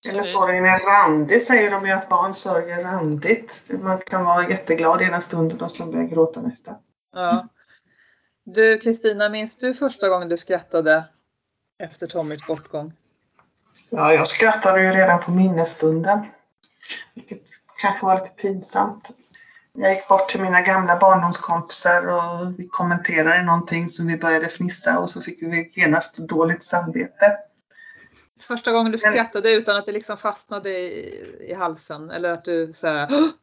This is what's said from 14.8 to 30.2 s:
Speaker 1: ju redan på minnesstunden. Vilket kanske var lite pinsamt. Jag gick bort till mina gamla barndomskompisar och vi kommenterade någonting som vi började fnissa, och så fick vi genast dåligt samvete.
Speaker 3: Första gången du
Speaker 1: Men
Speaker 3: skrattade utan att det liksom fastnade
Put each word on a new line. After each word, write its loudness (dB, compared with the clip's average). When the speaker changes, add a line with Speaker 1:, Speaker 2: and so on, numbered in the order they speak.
Speaker 1:
ju 4
redan 4
på -6
minnesstunden. 2
Vilket -18
kanske -2
var 4
lite -10
pinsamt. -6
Jag 2
gick -6
bort 4
till -4
mina 2
gamla 2
barndomskompisar 2
och -4
vi -12
kommenterade 0
någonting 0
som -6
vi -2
började 0
fnissa, -2
och -4
så -8
fick -14
vi -4
genast 0
dåligt -2
samvete. 0
Speaker 3:
Första -6
gången 2
du -4
Speaker 1:
Men 4
Speaker 3:
skrattade 0
utan 2
att -6
det -8
liksom -8
fastnade -8